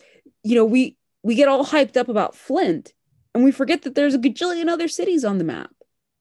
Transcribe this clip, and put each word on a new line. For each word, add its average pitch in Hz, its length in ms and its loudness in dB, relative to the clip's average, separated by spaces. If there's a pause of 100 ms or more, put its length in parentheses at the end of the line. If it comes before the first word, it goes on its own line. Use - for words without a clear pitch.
(440)
you 220 120 0
know, 226 100 4
we, 247 320 0 (240)
we 220 140 -2
get 277 120 4
all 269 180 2
hyped 277 320 0
up 247 120 0
about 208 260 -2
Flint 269 580 -4 (420)
and 240 80 4
we 269 80 6
forget 269 320 -2
that 269 120 -10
there's 285 200 2
a 254 40 -2
gajillion 330 500 -2
other 339 180 -4
cities 349 360 -2
on 202 140 -2
the 175 60 -2
map. 107 280 -8 (500)